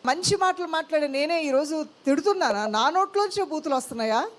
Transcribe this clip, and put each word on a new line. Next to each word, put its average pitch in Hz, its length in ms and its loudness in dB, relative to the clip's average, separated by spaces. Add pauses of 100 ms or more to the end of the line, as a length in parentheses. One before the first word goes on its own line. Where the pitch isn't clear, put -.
మంచి 349 320 0
మాటలు 359 300 0
మాట్లాడే 320 400 0
నేనే 302 360 0
ఈరోజు 302 420 0 (200)
తిడుతున్నానా? 277 600 2
నా 220 220 2
నోట్లోంచే 392 540 0
బూతులు 302 320 -2
వస్తున్నాయా? 233 520 -2 (120)